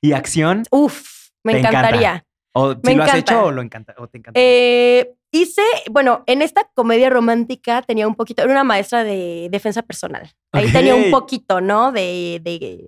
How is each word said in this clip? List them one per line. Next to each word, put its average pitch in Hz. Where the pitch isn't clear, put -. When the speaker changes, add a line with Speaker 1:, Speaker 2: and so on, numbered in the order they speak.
Speaker 1:
¿Y 147
acción? 160
Speaker 2:
Uf, -
me 220
Speaker 1:
¿Te -
encanta? 220
Speaker 2:
encantaría. 226
Speaker 1:
¿O 131
Speaker 2:
Me 247
Speaker 1:
si -
lo 151
has 156
Speaker 2:
encanta. -
Speaker 1:
hecho 220
o 156
lo 131
encanta, 113
o 120
te 120
encanta? 117
Speaker 2:
Eh, 247
hice, 339
bueno, 254
en 269
esta -
comedia 233
romántica 233
tenía 220
un 220
poquito, 226
era 254
una 277
maestra 226
de 175
defensa 202
personal. -
Ahí 208
Speaker 1:
Ok. -
Speaker 2:
tenía -
un 208
poquito, 196
¿no? 214
De, 180
de, 170